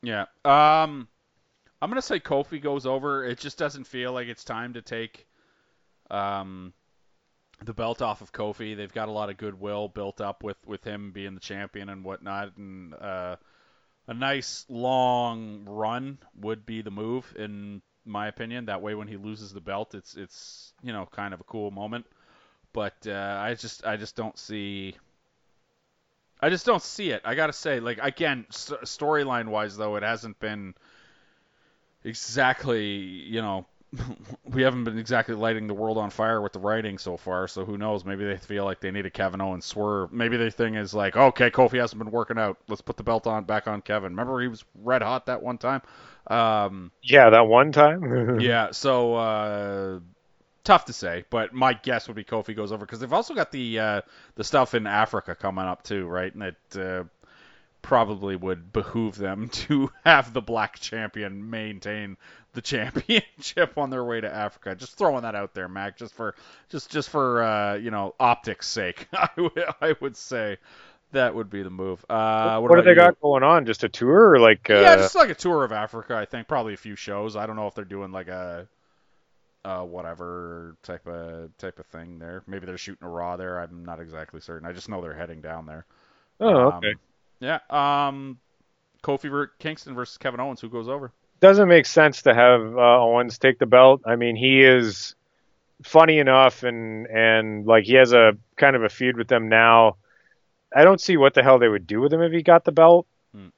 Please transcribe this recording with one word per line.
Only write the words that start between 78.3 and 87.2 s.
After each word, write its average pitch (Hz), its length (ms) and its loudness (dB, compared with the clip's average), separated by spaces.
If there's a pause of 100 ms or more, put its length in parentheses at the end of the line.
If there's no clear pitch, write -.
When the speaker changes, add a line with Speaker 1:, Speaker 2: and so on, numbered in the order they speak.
Speaker 1:
uh, 92 180 -10
whatever 85 1000 -14
type 87 240 -16
of, 82 500 -16
type - 220 -16
of 87 80 -20
thing 85 320 -20
there. 85 280 -18
Maybe 95 180 -14
they're 92 120 -14
shooting 90 300 -18
a - 20 -14
Raw 87 280 -10
there. 90 220 -10
I'm 85 260 -16
not 82 140 -16
exactly 80 420 -18
certain. 82 260 -16
I 87 60 -14
just 90 160 -18
know 92 120 -10
they're 82 120 -14
heading 82 280 -16
down 80 240 -14
there. 78 200 -20 (540)
Speaker 2:
Oh, 160 320 4
Speaker 1:
Um, - 60 -6
Speaker 2:
okay. 95 180 -4 (440)